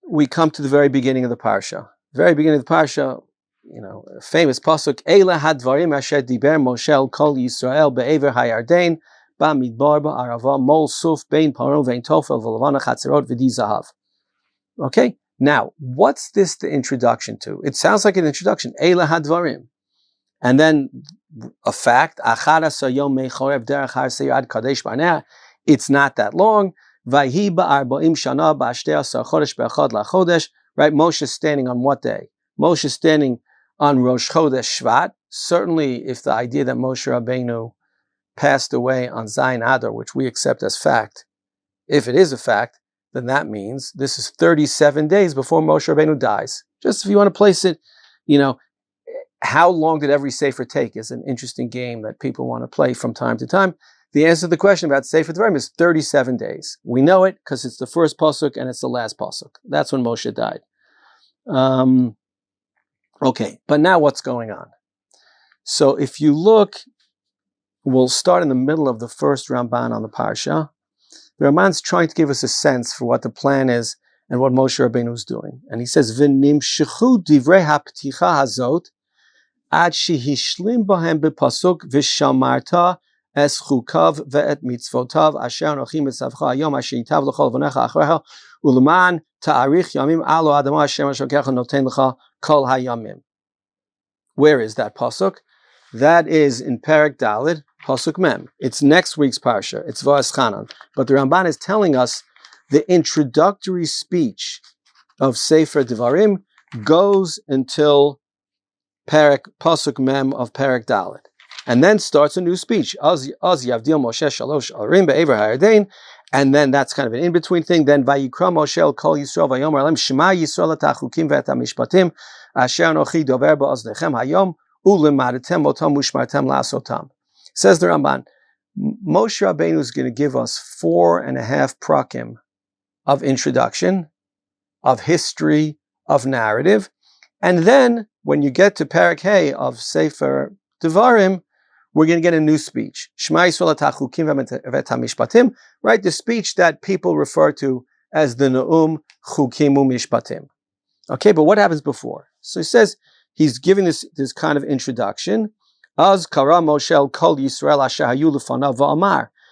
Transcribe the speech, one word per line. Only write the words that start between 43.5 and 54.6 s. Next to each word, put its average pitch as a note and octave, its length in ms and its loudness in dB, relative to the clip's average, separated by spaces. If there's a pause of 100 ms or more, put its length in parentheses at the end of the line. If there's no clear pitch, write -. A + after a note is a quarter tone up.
this C3+ 240 -6
is A#2+ 140 -12
thirty-seven D3+ 760 2
days F3+ 280 2
before D#3 260 0
Moshe D#3 320 2
Rabbeinu D#3 240 2
dies. - 460 -4 (180)
Just - 240 -4
if G3 60 -2
you G3+ 60 4
wanna G3+ 120 6
place G3+ 360 2
it, F3 140 -2 (460)
you C#3+ 140 4
know, C#3 180 0 (840)
how D#3+ 260 4
long D#3+ 300 0
did D3 100 -2
every C#3+ 220 0
Sefer C3+ 340 -4
take C3 320 -6
is A2+ 140 -12
an A#2+ 160 -14
interesting B2 420 -8
game A#2+ 320 -10
that A2 180 -14
people B2+ 280 -8
wanna A#2+ 200 -8
play B2+ 260 -2
from A#2+ 200 -8
time A#2 240 -4
to B2+ 80 -10
time. F#3 300 0 (380)
The D3 120 4
answer E3 160 4
to F3+ 60 -6
the E3 100 0
question F3+ 320 2